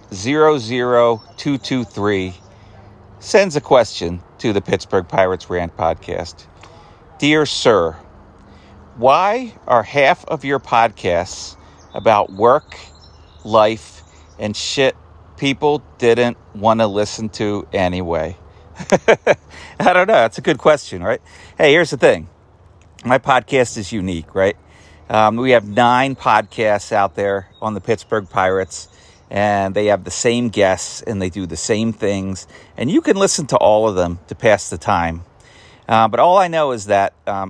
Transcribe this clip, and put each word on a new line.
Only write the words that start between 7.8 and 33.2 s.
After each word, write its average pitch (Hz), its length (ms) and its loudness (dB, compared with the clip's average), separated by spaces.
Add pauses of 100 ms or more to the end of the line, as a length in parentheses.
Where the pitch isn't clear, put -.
why 190 580 0 (140)
are 117 160 2
half 139 420 0
of 151 180 -8
your 139 160 -2
podcasts 104 960 -2 (380)
about 104 380 0
work, 117 440 0 (680)
life, 110 580 0 (380)
and 107 180 -6
shit - 380 -2 (420)
people 147 460 -2 (160)
didn't 120 380 2 (180)
wanna 110 320 2
listen 104 420 -4
to 104 420 -6
anyway?" 90 640 -4 (420)
<laughs> - 140 -6 (880)
I 196 140 2
don't 180 140 2
know. 220 60 2
That's 117 240 2
a - 40 -10
good 143 180 -2
question, 131 440 0
right? 107 160 -2 (380)
Hey, 156 140 4
here's 160 180 4
the 147 80 -6
thing. 110 320 2 (720)
My 127 140 2
podcast 127 580 0
is 104 160 -10
unique, 90 440 -8
right? 95 200 2 (540)
Um, 107 260 2
we 127 160 0
have 113 160 4
nine 123 480 2
podcasts 107 760 0
out 101 240 0
there 98 340 -4 (100)
on 110 140 -6
the 98 80 -8
Pittsburgh 107 480 -4
Pirates, 95 580 -2 (440)
and 101 420 0
they 104 140 0
have 98 160 2
the 92 80 -12
same 120 380 0
guests, 95 520 0
and 104 180 -6
they 92 120 -4
do 92 160 -8
the 80 100 -10
same 113 340 -2
things. 98 540 -6 (300)
And 120 160 -4
you 294 100 2
can 202 160 -4
listen 190 300 -2